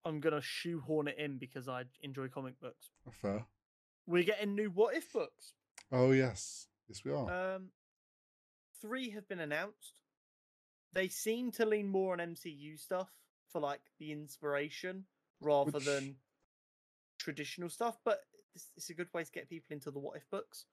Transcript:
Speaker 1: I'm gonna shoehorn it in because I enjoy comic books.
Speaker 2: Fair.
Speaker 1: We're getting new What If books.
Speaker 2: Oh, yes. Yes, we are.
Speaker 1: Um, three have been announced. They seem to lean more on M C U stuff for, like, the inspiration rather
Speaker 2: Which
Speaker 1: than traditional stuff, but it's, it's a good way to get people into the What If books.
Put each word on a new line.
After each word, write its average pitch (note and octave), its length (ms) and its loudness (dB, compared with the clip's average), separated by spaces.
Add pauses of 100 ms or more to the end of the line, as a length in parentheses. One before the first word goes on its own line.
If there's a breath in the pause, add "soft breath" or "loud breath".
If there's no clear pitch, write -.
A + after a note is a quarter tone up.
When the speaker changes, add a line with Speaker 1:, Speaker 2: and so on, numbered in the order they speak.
Speaker 1:
I'm D#3 160 -2
gonna D3+ 200 4
shoehorn D3+ 680 0
it - 80 -4
in C#3+ 200 -2
because C3 300 -8
I B2+ 160 -4 (160)
enjoy C3+ 300 -6
comic C3 320 -8
books. - 300 -14 (200)
Speaker 2:
Fair. G#2 340 -2 (640)
Speaker 1:
We're F3 160 6
getting G3+ 320 2
new G#3 160 2
What G#3+ 240 6
If - 180 -4
books. - 400 -4 (380)
Speaker 2:
Oh, B2+ 200 8
yes. C3 560 2 (200)
Yes, - 180 -12
we C3+ 60 0
are. F3+ 440 0
Speaker 1:
Um, F#3+ 140 -10 (1120)
three A#3+ 300 -4
have G#3 160 -10
been F#3 120 -4
announced. D#3+ 640 -4 (920)
They F#3+ 160 2
seem A3+ 440 0
to A3+ 160 4
lean G#3+ 200 4
more F#3+ 260 2
on F3 60 0
M E3+ 160 -4
C E3+ 140 -12
U D3+ 280 -12
stuff F#3+ 340 -4 (400)
for, D#3+ 100 -2
like, C#3+ 180 -2 (200)
the D3+ 120 -8
inspiration D3+ 920 -4 (340)
rather D3 320 6
Speaker 2:
Which C#3+ 140 -2
Speaker 1:
than C#3 300 0 (1040)
traditional D#3 500 -6
stuff, A3+ 340 -2
but D#3 180 4 (340)
it's, - 200 -18
it's - 140 -10
a E3 60 -10
good F3 180 -6
way E3+ 100 0
to - 80 -10
get D#3+ 180 -8
people E3 220 -10
into D3 200 -6
the C#3 80 -6
What C#3+ 180 -8
If - 140 -14
books. - 420 -8